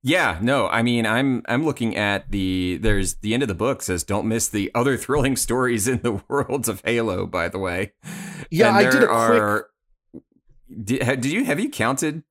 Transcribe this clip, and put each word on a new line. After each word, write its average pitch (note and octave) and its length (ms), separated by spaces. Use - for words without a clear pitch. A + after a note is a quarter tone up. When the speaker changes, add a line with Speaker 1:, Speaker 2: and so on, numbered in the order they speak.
Speaker 1:
Yeah, C3 380
no, B2 240
I A2+ 160
mean, A#2 240
I'm, B2 400
I'm C3 180
looking B2+ 320
at G2+ 360
the, F#2 500
there's, G2+ 340
the G#2+ 180
end C3 100
of A#2+ 40
the F#2+ 60
book G#2+ 280
says, F2+ 200
"Don't G2+ 240
miss A2 220
the G2+ 260
other B2 220
thrilling C3+ 400
stories A#2+ 500
in B2+ 160
the G#2+ 220
<laughs> - 40
worlds C3+ 400
of G2+ 160
Halo," A2 400
by F2 240
the F#2+ 120
way. F#2 320
Speaker 2:
Yeah, E3 180
Speaker 1:
And - 100
Speaker 2:
I - 120
did - 20
Speaker 1:
there - 20
Speaker 2:
a A2+ 240
quick A2 140
Speaker 1:
are, G#2 240
di-, A2+ 200
ha-, - 100
did B2+ 120
you, G3 180
have G3 160
you C#4 100
counted D3 600